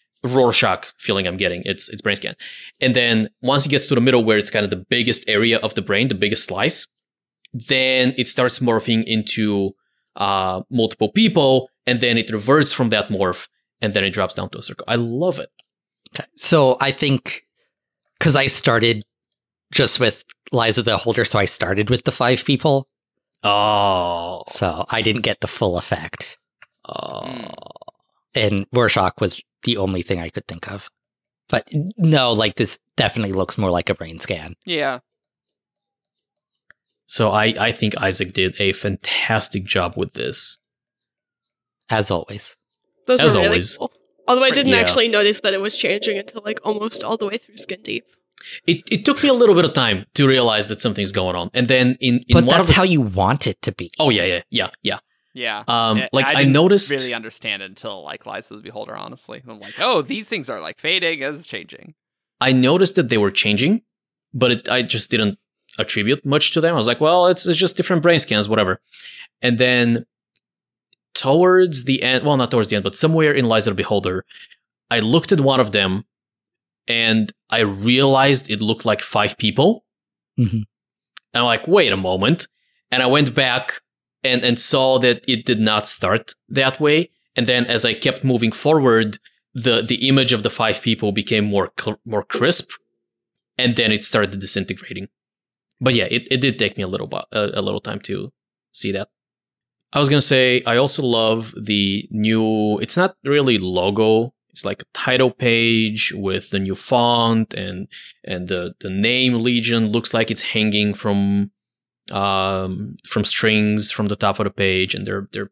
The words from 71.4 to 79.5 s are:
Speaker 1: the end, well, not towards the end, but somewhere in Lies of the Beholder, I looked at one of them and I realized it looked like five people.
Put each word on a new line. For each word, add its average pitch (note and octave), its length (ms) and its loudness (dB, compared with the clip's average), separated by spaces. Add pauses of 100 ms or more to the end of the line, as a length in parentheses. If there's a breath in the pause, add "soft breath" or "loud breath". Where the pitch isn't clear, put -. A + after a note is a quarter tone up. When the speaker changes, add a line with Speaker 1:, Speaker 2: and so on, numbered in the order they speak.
Speaker 1:
the C3 180 0
end, B2+ 220 2
well, D3 120 2
not B2 140 0
towards A2+ 180 2
the G#2+ 60 -2
end, G2+ 80 -2
but G2 120 -4
somewhere D#3+ 380 4
in C3 120 2
Lies A2 220 2
of G#2 80 0
the G2 60 -2
Beholder, G2 440 -2 (640 loud breath)
I A#2+ 80 0
looked A#2+ 320 2
at E3+ 100 4
one C3+ 180 4
of A2 120 2
them G2 340 0 (840)
and A2+ 440 2 (180)
I A2+ 100 0
realized B2+ 920 2
it G#2 100 -4
looked A2 240 -2
like G#2+ 160 0
five - 360 -2
people. D3 460 2 (560)